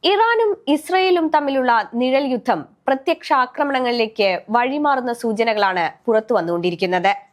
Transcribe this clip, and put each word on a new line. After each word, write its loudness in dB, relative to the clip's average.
ഇറാനും 2
ഇസ്രയേലും 0
തമ്മിലുള്ള 0
നിഴൽ 0
യുദ്ധം -2
പ്രത്യക്ഷ -2
ആക്രമണങ്ങളിലേക്ക് -2
വഴിമാറുന്ന 0
സൂചനകളാണ് 0
പുറത്തു 0
വന്നുകൊണ്ടിരിക്കുന്നത്. 0